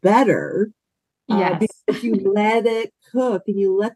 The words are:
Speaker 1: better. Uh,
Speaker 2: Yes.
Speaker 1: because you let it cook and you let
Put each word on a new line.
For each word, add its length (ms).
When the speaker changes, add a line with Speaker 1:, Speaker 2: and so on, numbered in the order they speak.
Speaker 1:
better. 720
Uh, 80
Speaker 2:
Yes. 280
Speaker 1:
because 180
you 120
let 500
it 260
cook 360
and 120
you 160
let 220